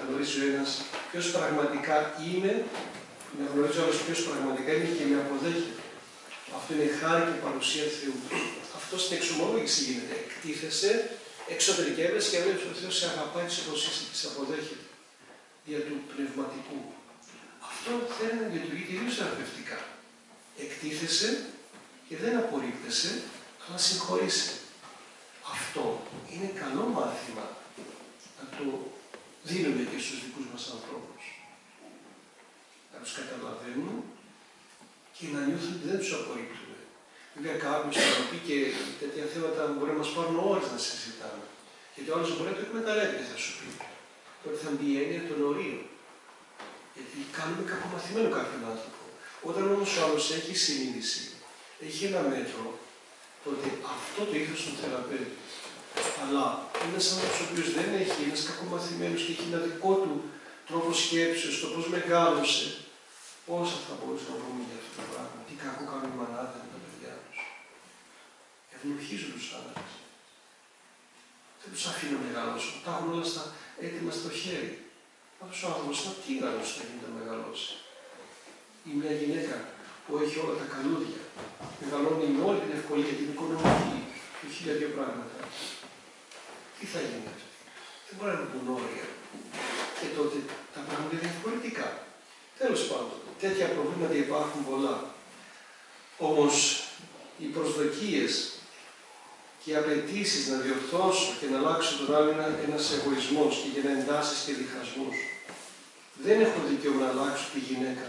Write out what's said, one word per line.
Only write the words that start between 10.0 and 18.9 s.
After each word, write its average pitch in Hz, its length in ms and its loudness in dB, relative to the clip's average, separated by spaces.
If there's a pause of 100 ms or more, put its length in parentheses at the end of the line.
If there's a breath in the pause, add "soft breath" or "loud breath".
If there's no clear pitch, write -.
Εκτίθεσαι, 160 680 0 (600)
εξωτερικεύεσαι 175 800 4
και 175 120 4
βλέπεις 185 200 4
ότι 170 120 -4
ο 170 60 -6
Θεός 180 180 -2
σε 175 120 2
αγαπάει, 170 440 -2
σε - 120 -2
προσέχει 156 420 0
και - 120 -6
σε 156 100 -2
αποδέχεται. 139 560 -4 (760)
Δια 151 200 -4
του 147 100 -4 (160)
πνευματικού. 139 680 -4 (880)
Αυτό - 220 -4 (280)
δεν 220 140 2 (200)
λειτουργεί 165 360 -2
κυρίως 226 300 0